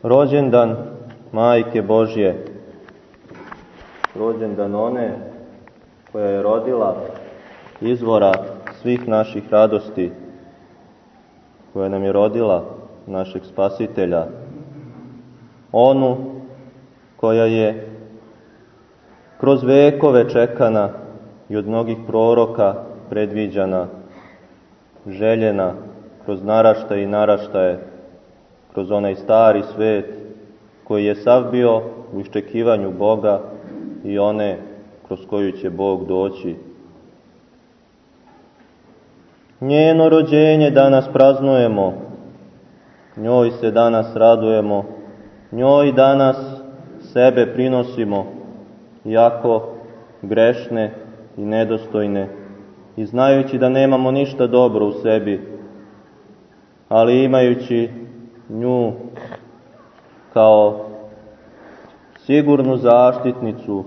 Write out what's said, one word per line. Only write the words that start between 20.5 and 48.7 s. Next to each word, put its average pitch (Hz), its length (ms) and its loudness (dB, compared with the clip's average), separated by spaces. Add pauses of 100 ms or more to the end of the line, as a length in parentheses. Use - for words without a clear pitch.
i 104 80 -8
od 104 120 -6
mnogih 113 280 -4 (100)
proroka 113 680 2 (360)
predviđana, 98 760 -4 (1200)
željena 104 680 0 (520)
kroz 98 200 -8
naraštaje 107 580 2
i 98 40 -4
naraštaje, 101 720 0 (960)
kroz 95 180 -8
onaj 101 240 -2
stari 110 480 2 (120)
svet 107 320 -2 (800)
koji 104 200 -2
je 104 100 0
sav 120 360 2
bio 120 320 2 (300)
u 98 80 -10
iščekivanju 107 720 -2
Boga 101 500 0 (640)
i 101 140 -6
one 104 400 -2 (480)
kroz 92 140 -10 (100)
koju 101 220 -2
će 95 180 -10
Bog 95 360 -4
doći. 95 500 -6 (3000)
Njeno 156 460 4
rođenje 156 600 4
danas 135 420 4
praznujemo, 131 800 2 (1200)
njoj 117 340 2
se 117 200 -4
danas 113 460 2
radujemo, 110 680 2 (680)
njoj 139 400 4
danas 135 440 4 (760)
sebe 123 340 4
prinosimo, 120 800 -4 (760)